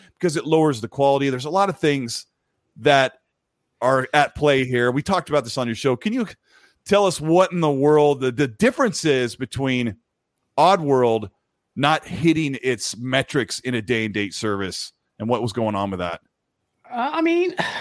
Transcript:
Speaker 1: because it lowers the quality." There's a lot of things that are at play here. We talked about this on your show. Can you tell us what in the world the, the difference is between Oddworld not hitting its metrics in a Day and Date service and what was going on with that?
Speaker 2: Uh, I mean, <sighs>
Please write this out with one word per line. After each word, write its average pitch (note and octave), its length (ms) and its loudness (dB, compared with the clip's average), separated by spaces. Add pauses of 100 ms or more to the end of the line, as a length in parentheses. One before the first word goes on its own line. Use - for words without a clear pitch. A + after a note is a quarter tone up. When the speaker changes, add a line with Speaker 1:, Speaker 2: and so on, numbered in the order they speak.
(180)
Speaker 1:
because E3 180 -2
it C3 100 -6
lowers D#3 340 4
the A2+ 80 -6
quality." C#3 420 2
There's B2+ 140 -4
a D3+ 60 -8
lot G3 180 2
of F3 100 -6
things C#3 480 -2 (500)
that C3+ 380 4 (640)
are B2+ 340 2
at D3 220 2
play C#3 280 2
here. B2 280 0
We C#3+ 100 -2
talked F#3 280 -2
about C#3+ 140 0
this A#2 140 -10
on B2 80 -2
your A2+ 100 -4
show. B2+ 200 0
Can G#3+ 160 -4
you A#3+ 140 -2 (580)
tell G3+ 220 2
us E3+ 140 -2
what E3+ 320 2
in F3+ 80 -4
the D#3 100 2
world D3 500 4
the, C3 120 -2
the C3+ 160 0
difference A3 560 0
is B2+ 320 0
between B2+ 600 -4 (600)
Oddworld C3 720 2 (460)
not D3 280 0
hitting D#3 580 -2
its B2 340 -4
metrics B2+ 640 -2
in B2 140 -4
a A#2 80 -2
Day A2+ 220 -2
and G#2+ 80 -4
Date G2+ 220 -4
service G2 580 -6 (260)
and A2 100 -6
what A#2+ 140 0
was A#2+ 100 -4
going A2 240 -2
on G2 140 -2
with F2+ 100 -6
that? E2+ 200 -6 (720)
Speaker 2:
Uh, B3 240 -6
I E4 80 -4
mean, E4+ 360 0
<sighs> - 60 -4 (160)